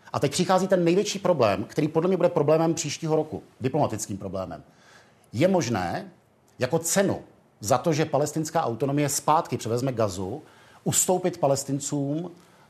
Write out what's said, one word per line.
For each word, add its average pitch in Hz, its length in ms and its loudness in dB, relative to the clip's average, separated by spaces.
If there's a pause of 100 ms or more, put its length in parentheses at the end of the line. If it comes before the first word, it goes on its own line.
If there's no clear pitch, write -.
(120)
A - 80 -2
teď 143 120 0
přichází 185 360 2
ten 180 160 4
největší 180 340 2
problém, 113 460 2
který 151 240 -2
podle 160 200 0
mě 190 80 2
bude 175 120 2
problémem 160 460 4
příštího 156 420 -2
roku, 156 260 -4 (180)
diplomatickým 110 580 -2
problémem. 92 440 -8 (720)
Je 143 160 4
možné 120 640 -2 (480)
jako 123 200 0
cenu 160 440 0 (380)
za 120 180 2
to, 170 140 0
že 151 120 2
palestinská 151 600 -2
autonomie 139 440 -2
zpátky - 480 0
převezme 123 360 -2
Gazu, 104 500 -2 (420)
ustoupit 185 540 0
Palestincům 143 920 -2 (400)